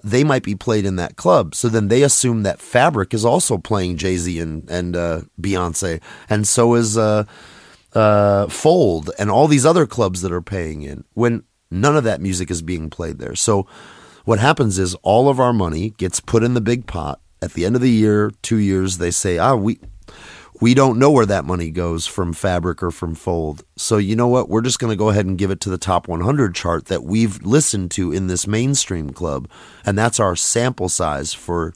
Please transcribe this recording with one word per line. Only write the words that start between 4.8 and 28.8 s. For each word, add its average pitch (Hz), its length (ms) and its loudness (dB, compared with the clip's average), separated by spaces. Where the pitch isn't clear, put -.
uh, 85 240 -2
Beyonce, 87 640 -4
and 107 180 0
so 117 280 4
is, 113 240 0
uh, 107 260 2
uh, 104 540 4
Fold 107 680 2
and 104 120 -2
all 123 160 4
these 147 180 4
other 160 220 4
clubs 92 360 -2
that 92 100 -4
are 87 100 -4
paying 80 400 -8
in, 69 220 -12
when 117 300 0
none 143 260 2
of 143 80 2
that 101 160 -2
music 90 300 -4
is 87 100 -4
being 80 300 -6
played 82 280 -10
there. 60 180 -10
So 101 300 0
what 110 160 2
happens 113 380 0
is 92 240 -2
all 120 260 4
of 135 120 2
our 123 120 2
money 92 380 -2
gets 95 300 -6
put 113 220 0
in 120 120 2
the 123 60 0
big 120 260 -2
pot. 73 340 -8
At 82 120 -6
the 82 120 -4
end 110 120 2
of 120 60 0
the 131 80 4
year, 107 420 4
two 113 160 0
years, 95 400 0
they 87 120 -2
say, 87 280 -2
"Ah, 120 160 4
we, 110 240 0
we 117 140 6
don't 131 240 4
know 139 120 6
where 127 160 6
that 95 200 0
money 87 240 -4
goes 85 360 -4
from 87 280 -4
Fabric 87 480 -2
or 90 80 -2
from 82 240 -8
Fold. 80 500 -4
So - 200 -2
you 104 180 0
know 120 140 2
what? 127 220 0
We're 107 100 2
just 120 180 -2
gonna 113 180 -2
go 107 120 0
ahead 104 160 2
and 92 140 -2
give 95 120 0
it 95 100 -4
to 101 100 -6
the 90 80 -4
top 90 300 -2
one 85 120 -2
hundred 110 340 0
chart 82 320 -2
that 87 180 -4
we've 104 380 0
listened 101 500 0
to 90 200 -2
in 92 140 -2
this 92 200 -4
mainstream 104 640 -2